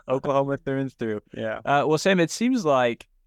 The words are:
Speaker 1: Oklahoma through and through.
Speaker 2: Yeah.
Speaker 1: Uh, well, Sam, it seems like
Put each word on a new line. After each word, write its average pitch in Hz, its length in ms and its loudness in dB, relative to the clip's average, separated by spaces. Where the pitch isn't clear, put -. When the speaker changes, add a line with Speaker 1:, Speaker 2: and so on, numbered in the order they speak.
Speaker 1:
Oklahoma 139 500 0
through 135 240 -4
and 135 120 -6
through. 107 280 -4
Speaker 2:
Yeah. 110 320 -6
Speaker 1:
Uh, 143 220 2
well, 156 100 2
Sam, 190 220 2
it 165 100 2
seems 240 360 -2
like 123 420 2